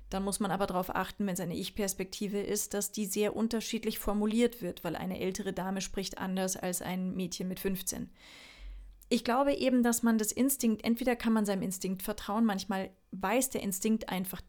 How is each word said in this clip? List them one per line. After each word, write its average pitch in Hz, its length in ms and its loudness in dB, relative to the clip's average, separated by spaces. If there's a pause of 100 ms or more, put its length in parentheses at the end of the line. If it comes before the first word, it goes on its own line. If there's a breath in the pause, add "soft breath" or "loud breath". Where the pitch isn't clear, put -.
Dann 190 140 -2
muss 196 160 0
man 190 120 0
aber 185 160 0
darauf 185 280 0
achten, 190 300 -2
wenn's 190 160 -2
eine 170 160 -4
Ich-Perspektive 196 840 -4
ist, - 340 -2
dass 202 200 -2
die 214 140 -2
sehr 208 280 2
unterschiedlich 220 640 0
formuliert 220 640 2
wird, 175 220 -6
weil 170 120 -2
eine 185 240 -4
ältere 190 320 -2
Dame 185 300 -2
spricht - 380 -6
anders 190 360 0
als 180 260 -2
ein 185 340 -2
Mädchen 185 340 -4
mit 185 100 -4
fünfzehn. - 500 -2 (1000 loud breath)
Ich 233 120 4
glaube 277 320 4
eben, 254 260 4
dass 233 220 4
man 226 160 6
das 214 120 0
Instinkt, 233 540 2
entweder 240 300 2
kann 233 180 2
man 214 100 4
seinem 196 200 0
Instinkt 185 400 -4
vertrauen, 214 420 0
manchmal 190 460 0 (180)
weiß 214 400 0
der - 140 -4
Instinkt 220 460 0
einfach, 185 400 -4